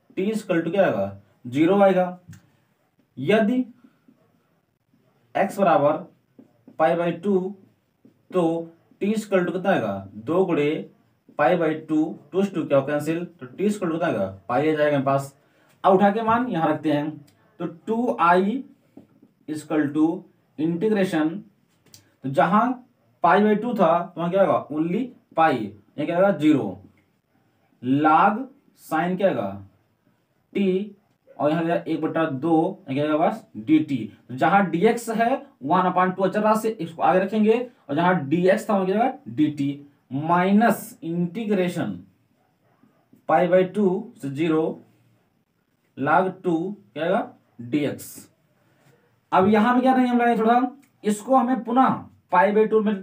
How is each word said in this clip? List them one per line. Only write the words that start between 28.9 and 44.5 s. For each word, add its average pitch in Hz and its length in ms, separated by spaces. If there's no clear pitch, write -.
क्या 196 100
आएगा, 104 240
टी, 196 420
और 147 120
यहाँ 165 140
क्या, 170 120
एक 151 240
बटा 156 240
दो, 151 320
यहाँ 131 140
क्या 147 100
आएगा 151 140
बस, - 260
डीटी। 139 400
तो 123 80
जहाँ 185 340
डीएक्स 220 420
है, 233 240
one 180 280
upon 180 240
two 196 80
अचर 190 180
राशि, 220 280
इसको - 320
आगे 175 180
रखेंगे, 214 400
और 143 60
जहाँ 170 320
डीएक्स 185 420
था, 214 40
वहाँ 190 120
क्या 196 160
आएगा, 254 160
dt, 143 580
minus 185 880
integration 175 880
pi 170 180
by 185 160
टू 202 460
से 139 80
zero, 156 340